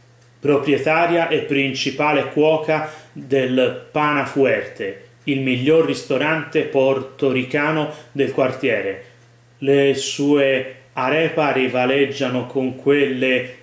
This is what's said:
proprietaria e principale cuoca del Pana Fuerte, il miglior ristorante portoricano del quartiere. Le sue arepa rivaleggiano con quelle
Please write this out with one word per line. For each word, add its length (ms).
proprietaria 880
e 120
principale 880
cuoca 600
del 800
Pana 360
Fuerte, 800
il 160
miglior 460
ristorante 760
portoricano 1300
del 200
quartiere. 720
Le 360
sue 840
arepa 600
rivaleggiano 920
con 300
quelle 840